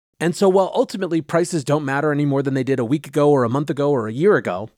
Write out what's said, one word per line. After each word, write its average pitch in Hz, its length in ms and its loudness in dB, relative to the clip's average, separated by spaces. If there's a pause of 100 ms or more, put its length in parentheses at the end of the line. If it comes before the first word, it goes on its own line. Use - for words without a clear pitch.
(200)
And 170 160 -2
so 196 140 2
while 185 260 4
ultimately 185 440 -2
prices 170 440 -2
don't 151 200 0
matter 143 280 0
any 147 140 0
more 139 180 0
than 135 100 -2
they 131 100 0
did 131 140 0
a 120 80 0
week 143 220 -2
ago 147 240 2
or 135 120 4
a 117 60 0
month 143 220 -2
ago 143 180 -2
or 120 180 -2
a 110 60 -6
year 175 220 4
ago, 107 420 -4